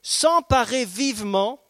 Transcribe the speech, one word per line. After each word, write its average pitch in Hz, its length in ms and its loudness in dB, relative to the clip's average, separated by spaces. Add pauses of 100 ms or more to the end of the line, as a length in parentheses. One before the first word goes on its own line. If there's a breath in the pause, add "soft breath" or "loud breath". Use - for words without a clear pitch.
s'emparer 262 840 0
vivement 208 840 -2